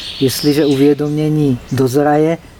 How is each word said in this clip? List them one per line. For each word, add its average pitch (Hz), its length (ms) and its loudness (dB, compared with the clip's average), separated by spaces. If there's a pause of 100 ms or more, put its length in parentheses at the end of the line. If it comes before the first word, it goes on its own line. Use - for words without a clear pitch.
(200)
jestliže 143 460 0
uvědomění 147 960 0 (120)
dozraje, 147 680 0 (220)